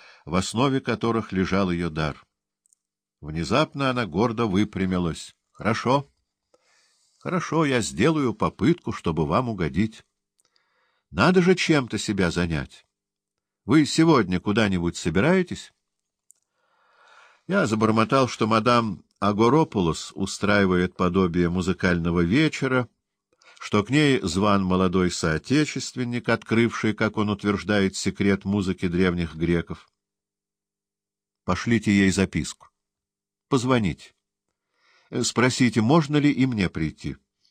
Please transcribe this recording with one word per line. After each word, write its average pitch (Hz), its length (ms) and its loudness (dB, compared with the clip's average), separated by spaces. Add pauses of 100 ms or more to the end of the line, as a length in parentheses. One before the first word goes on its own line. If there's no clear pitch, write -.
(260)
в - 100 -4
основе 131 460 0
которых 113 500 -4
лежал 95 380 0
её 85 200 -2
дар. 76 360 -6 (960)
Внезапно 139 680 -4
она 123 160 -2
гордо 110 420 -2
выпрямилась. 92 880 -2 (160)
"Хорошо. 131 580 -2 (1120)
Хорошо, 160 460 -2
я 127 160 0
сделаю 120 520 0
попытку, 101 580 -2
чтобы 80 360 -2
вам 117 220 0
угодить. 95 540 -4 (1080)
Надо 160 300 4
же 180 120 6
чем-то 139 440 0
себя 95 340 -2
занять. 80 540 -4 (800)
Вы 143 200 4
сегодня 120 540 2
куда-нибудь 98 580 0
собираетесь?" 160 760 -2 (1800)
Я 185 180 0
забормотал, 113 640 2
что 117 200 -4
мадам 113 560 0 (160)
Агоропулос 104 960 2
устраивает 95 800 0
подобие 90 540 2
музыкального 87 720 0
вечера, 127 680 0 (720)
что 104 240 -2
к 101 60 -12
ней 139 320 2
зван 98 420 0
молодой 92 480 2
соотечественник, 120 1160 -4
открывший, 113 640 0
как 107 240 -4
он 104 120 -2
утверждает, 101 680 -2
секрет 98 480 -2
музыки 95 420 -2
древних 87 480 -2
греков. 82 540 -4 (1500)
"Пошлите 104 480 0
ей 98 200 4
записку. 90 580 -2 (800)
Позвоните. 120 640 0 (1080)
Спросите, 120 580 2
можно 147 340 2
ли 143 160 2
и 131 140 0
мне 104 240 0
прийти. 76 480 -6 (340)